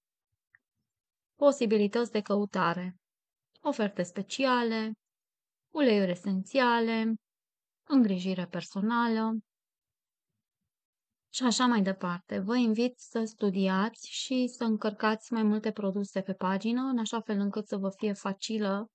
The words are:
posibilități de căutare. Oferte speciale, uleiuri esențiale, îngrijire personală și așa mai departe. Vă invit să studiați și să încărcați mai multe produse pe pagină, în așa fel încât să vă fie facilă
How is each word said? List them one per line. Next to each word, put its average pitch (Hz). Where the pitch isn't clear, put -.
posibilități 233
de 208
căutare. 185
Oferte 214
speciale, 226
uleiuri 214
esențiale, 226
îngrijire 190
personală 220
și -
așa 247
mai 240
departe. 185
Vă 208
invit 240
să -
studiați 196
și 254
să 240
încărcați 214
mai 226
multe 214
produse 202
pe 190
pagină, 196
în 262
așa 220
fel 208
încât 202
să -
vă 190
fie 208
facilă 202